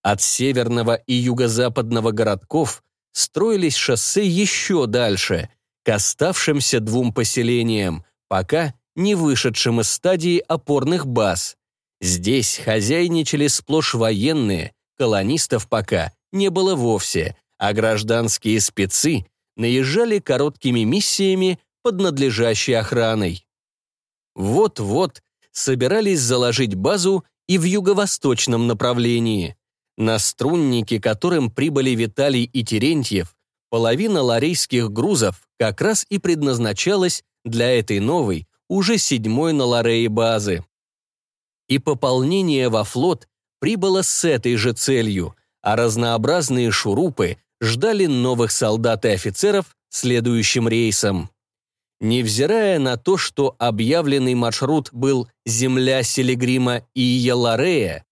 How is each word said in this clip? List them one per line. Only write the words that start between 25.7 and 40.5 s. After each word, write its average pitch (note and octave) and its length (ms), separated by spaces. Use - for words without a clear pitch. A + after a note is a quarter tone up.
заложить B2 560
базу F3+ 480
и F#3 100
в D#3+ 60
юго-восточном F3+ 1040
направлении. A#2 880
На A2 240
струннике, B2 800
которым B2 500
прибыли C3+ 420
Виталий A#2+ 520
и A#2+ 200
Терентьев, A2 720
половина C#3 520
ларейских B2 720
грузов A2+ 560
как A2 240
раз G#3+ 280
и G3+ 100
предназначалась D#3 1040
для A#2 280
этой G#2+ 280
новой, G#2+ 480
уже G3 280
седьмой B2+ 560
на C#3 120
Ларее A#2 440
базы. G#2+ 540